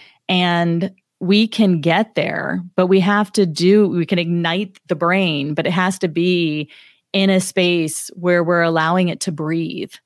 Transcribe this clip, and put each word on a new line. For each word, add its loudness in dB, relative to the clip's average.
And 0
we 2
can 2
get 0
there, -4
but 2
we 4
have 0
to 2
do, 4
we -2
can -2
ignite -2
the 0
brain, 0
but -2
it -2
has 0
to -2
be -2
in 2
a 4
space -2
where 0
we're 2
allowing 2
it -6
to -6
breathe. -6